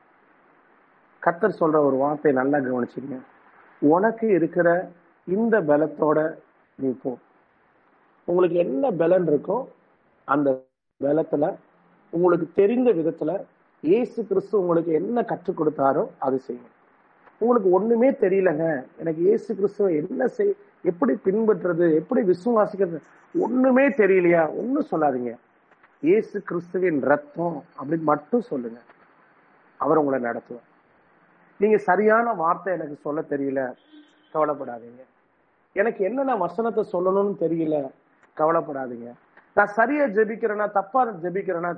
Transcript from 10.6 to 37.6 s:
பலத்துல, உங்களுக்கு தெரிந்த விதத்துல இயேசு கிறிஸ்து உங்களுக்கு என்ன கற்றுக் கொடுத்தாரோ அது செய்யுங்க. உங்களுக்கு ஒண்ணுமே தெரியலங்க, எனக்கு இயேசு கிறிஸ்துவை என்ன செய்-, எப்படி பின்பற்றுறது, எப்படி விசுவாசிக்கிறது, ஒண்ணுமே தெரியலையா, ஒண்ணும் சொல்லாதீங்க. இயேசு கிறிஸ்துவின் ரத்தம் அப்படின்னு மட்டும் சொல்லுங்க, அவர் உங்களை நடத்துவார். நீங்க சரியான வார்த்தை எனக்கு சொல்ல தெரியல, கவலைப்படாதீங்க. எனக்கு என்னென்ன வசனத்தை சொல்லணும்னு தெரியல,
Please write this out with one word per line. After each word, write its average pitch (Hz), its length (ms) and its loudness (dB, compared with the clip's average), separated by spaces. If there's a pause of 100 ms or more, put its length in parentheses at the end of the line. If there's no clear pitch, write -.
பலத்துல, 151 560 -2 (540)
உங்களுக்கு 170 460 0
தெரிந்த 233 360 2
விதத்துல 165 540 -2 (360)
இயேசு 190 460 0
கிறிஸ்து 190 320 -2
உங்களுக்கு 170 320 0
என்ன 208 320 0
கற்றுக் 170 380 -6
கொடுத்தாரோ 147 480 0 (100)
அது 131 280 -2
செய்யுங்க. 120 220 -14 (680)
உங்களுக்கு 220 320 2
ஒண்ணுமே 226 420 4
தெரியலங்க, 165 760 0 (120)
எனக்கு 165 240 -4
இயேசு 214 340 0
கிறிஸ்துவை 196 400 0
என்ன 196 300 -2
செய்-, 208 320 -2 (260)
எப்படி 185 300 0
பின்பற்றுறது, 185 800 0
எப்படி 165 280 0
விசுவாசிக்கிறது, 190 800 0 (320)
ஒண்ணுமே 254 540 2
தெரியலையா, 175 640 4
ஒண்ணும் 247 420 -4
சொல்லாதீங்க. 127 460 -2 (640)
இயேசு 208 400 2
கிறிஸ்துவின் 175 600 -2
ரத்தம் 143 640 -2 (140)
அப்படின்னு 151 240 -4
மட்டும் 151 400 0
சொல்லுங்க, 120 380 -8 (960)
அவர் 147 200 0
உங்களை 135 320 0
நடத்துவார். 117 400 -12 (880)
நீங்க 208 200 4
சரியான 214 560 2
வார்த்தை 170 400 -2
எனக்கு 156 220 -8
சொல்ல 151 260 -6
தெரியல, 139 520 -4 (600)
கவலைப்படாதீங்க. 127 680 -4 (720)
எனக்கு 202 320 -2
என்னென்ன 262 300 -2
வசனத்தை 202 560 -2
சொல்லணும்னு 190 480 0
தெரியல, 156 520 -2 (460)